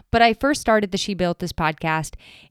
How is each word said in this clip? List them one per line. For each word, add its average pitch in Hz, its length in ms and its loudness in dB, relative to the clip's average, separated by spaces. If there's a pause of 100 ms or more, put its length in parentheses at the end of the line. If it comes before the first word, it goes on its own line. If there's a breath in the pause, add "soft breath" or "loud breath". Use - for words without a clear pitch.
(100)
But 226 100 4
I 233 140 6
first 277 260 -2
started 214 320 2
the 196 60 -4
She 202 160 -6
Built 175 240 -2
This 175 160 -8
podcast 160 640 -4 (340 loud breath)